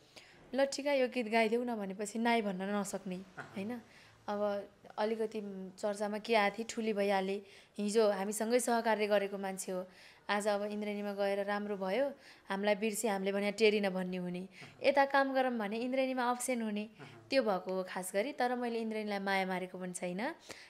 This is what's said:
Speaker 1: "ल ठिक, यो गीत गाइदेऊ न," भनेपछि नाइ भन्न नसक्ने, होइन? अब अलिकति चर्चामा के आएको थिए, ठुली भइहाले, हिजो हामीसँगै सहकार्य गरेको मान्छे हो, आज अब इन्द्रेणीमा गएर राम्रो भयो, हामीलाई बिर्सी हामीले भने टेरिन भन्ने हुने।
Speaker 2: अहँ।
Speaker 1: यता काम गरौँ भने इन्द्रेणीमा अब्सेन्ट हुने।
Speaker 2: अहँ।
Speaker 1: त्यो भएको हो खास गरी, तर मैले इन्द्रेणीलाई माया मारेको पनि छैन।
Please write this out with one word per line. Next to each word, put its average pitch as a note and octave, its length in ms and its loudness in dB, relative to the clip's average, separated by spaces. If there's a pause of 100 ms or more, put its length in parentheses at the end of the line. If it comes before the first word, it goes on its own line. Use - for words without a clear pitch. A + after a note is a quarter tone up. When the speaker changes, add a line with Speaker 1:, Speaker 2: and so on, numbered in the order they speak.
(540)
Speaker 1:
"ल C4+ 100 4
ठिक, C#4 220 -2
यो C4+ 220 4
गीत A#3 200 -2
गाइदेऊ A3+ 360 4
न," A#3+ 120 -2
भनेपछि G3+ 420 -6
नाइ A#3 240 4
भन्न F#3+ 200 -2
नसक्ने, G3 540 -2 (220)
होइन? A3 420 -8 (480)
अब G3+ 400 -2 (300)
अलिकति G#3+ 800 -2
चर्चामा G#3 400 -2
के A3 160 0
आएको G3+ 240 4
थिए, A3+ 100 -4
ठुली A3 240 -2
भइहाले, G3 500 0 (360)
हिजो G#3 320 4
हामीसँगै G#3+ 500 0
सहकार्य A3+ 460 2
गरेको G3+ 320 2
मान्छे F#3+ 340 -6
हो, F#3 140 -4 (440)
आज G#3 180 2
अब G3+ 140 2
इन्द्रेणीमा G#3 500 -4
गएर G3+ 320 0
राम्रो G#3 320 -2
भयो, G3 340 0 (380)
हामीलाई G3+ 260 2
बिर्सी G#3+ 340 -2
हामीले G3 240 0
भने G3+ 200 0
टेरिन G#3 360 4
भन्ने F#3 280 -2
हुने। F3+ 220 -4
Speaker 2:
अहँ। - 440 -14
Speaker 1:
यता C#4 220 6
काम C#4 280 2
गरौँ B3+ 200 2
भने A3 260 -2
इन्द्रेणीमा B3+ 520 0
अब्सेन्ट B3 320 -2
हुने। G#3+ 220 -2
Speaker 2:
अहँ। - 460 -16
Speaker 1:
त्यो C4+ 120 6
भएको F#3 320 0
हो F#3 140 0
खास F#3 260 -6
गरी, A#3 180 0
तर B3 220 0
मैले A#3+ 240 -2
इन्द्रेणीलाई G#3+ 400 -2
माया G3 280 0
मारेको F#3 320 -4
पनि F3+ 140 -6
छैन। F#3 420 -4 (360)